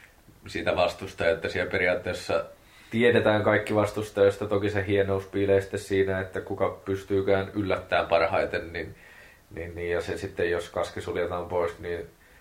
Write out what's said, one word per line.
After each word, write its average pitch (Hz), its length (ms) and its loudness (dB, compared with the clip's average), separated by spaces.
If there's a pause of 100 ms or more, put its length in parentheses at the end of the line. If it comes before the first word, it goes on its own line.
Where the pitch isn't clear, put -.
(460)
siitä 87 300 -2
vastusta, 90 540 0
että 82 180 -2
siellä 90 220 -2
periaatteessa 90 760 0 (460)
tiedetään 113 520 4
kaikki 107 320 2
vastustajista, 101 720 2
toki 101 240 0
se 92 160 -2
hienous 98 400 2
piilee 98 340 4
sitten 98 200 -6
siinä, 95 400 2
että 95 200 -6
kuka 95 300 -2 (140)
pystyykään 98 720 0
yllättämään 92 540 0
parhaiten, 85 640 2
niin, 85 220 -8 (600)
niin, 85 200 -10
niin, 87 160 -6
ja 85 100 0
se 85 180 -6
sitten, 92 320 -4
jos 87 180 -2
Kaski 90 320 -6
suljetaan 87 480 -4
pois, 87 300 -2
niin 87 280 -8 (340)